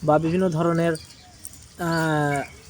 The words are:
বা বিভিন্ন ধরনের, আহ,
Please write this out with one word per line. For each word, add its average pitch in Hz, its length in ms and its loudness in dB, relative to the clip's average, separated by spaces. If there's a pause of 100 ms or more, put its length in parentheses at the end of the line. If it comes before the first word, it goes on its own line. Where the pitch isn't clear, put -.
বা 151 160 6
বিভিন্ন 175 300 2
ধরনের, 165 440 2
আহ, 156 1500 -4 (280)